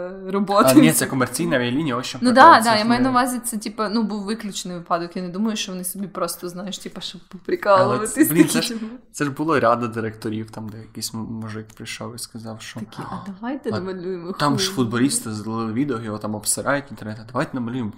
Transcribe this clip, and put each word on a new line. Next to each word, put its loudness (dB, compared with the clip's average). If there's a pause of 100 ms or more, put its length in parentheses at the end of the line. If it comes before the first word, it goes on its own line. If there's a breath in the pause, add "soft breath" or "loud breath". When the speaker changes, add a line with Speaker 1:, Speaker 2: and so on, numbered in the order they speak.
(260)
Speaker 1:
роботи. 4
Speaker 2:
А, 8
ні, 8
це 0
комерційна 0
авіалінія, 0
ось -4
що -10
Speaker 1:
Ну, 4
Speaker 2:
прикол, 12
Speaker 1:
да, 12
Speaker 2:
це 2
Speaker 1:
да, 4
Speaker 2:
ж 2
Speaker 1:
я 0
маю 2
Speaker 2:
не 2
Speaker 1:
на 2
увазі, 2
це, -6
типу, -6
ну, 0
був -4
виключний -8
випадок. -4
Я -6
не -6
думаю, -2
що -6
вони -8
собі -8
просто, -6
знаєш, -10
типу, -12
щоб -12
поприкалуватись, 2
Speaker 2:
Але 6
це, 0
блін, 8
це -2
Speaker 1:
такі, 0
Speaker 2:
ж, -6
Speaker 1:
типу. -6 (260)
Speaker 2:
це -4
ж 0
була 2
рада 4
директорів, -6
там, -12
де -14
якийсь -10
м-, -6
мужик -8
прийшов -12
і -14
сказав, -12
що -12
Speaker 1:
Такі, -12
«А -8 (100)
давайте -8
Speaker 2:
«А -2
Speaker 1:
намалюємо -8
Speaker 2:
там 0
ж -2
Speaker 1:
хуй». -8
Speaker 2:
футболісти 0
злили -6
відео, -2
його -6
там -6
обсирають -2
інтернет, -12
а -18
давайте -2
намалюємо -4